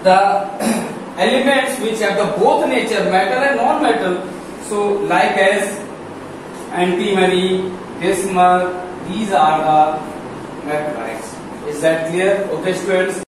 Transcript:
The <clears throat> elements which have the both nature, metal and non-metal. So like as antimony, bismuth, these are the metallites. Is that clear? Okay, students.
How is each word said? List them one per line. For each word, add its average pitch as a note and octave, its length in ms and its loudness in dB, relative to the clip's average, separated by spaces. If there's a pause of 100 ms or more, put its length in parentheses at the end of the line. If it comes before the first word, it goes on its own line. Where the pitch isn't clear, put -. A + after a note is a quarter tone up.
The F#3+ 420 6 (720)
<clears throat> - 0 -
elements B3+ 640 2
which A3 200 -2
have G3 140 0
the F3 240 0
both C4 300 4
nature, G#3+ 360 0
metal G3 360 2
and C#4 160 2
non-metal. F#3 640 0 (440)
So G#3 400 0
like F3 300 2
as G3+ 440 2 (960)
antimony, F#3 960 2 (280)
bismuth, F3+ 680 2 (380)
these G3+ 240 -4
are D#3 340 4
the D#3 1040 -2
metallites. D3+ 1000 -8
Is D3 140 -6
that D#3+ 300 2
clear? F#3+ 400 2
Okay, F3+ 220 -2
students. F#3 580 0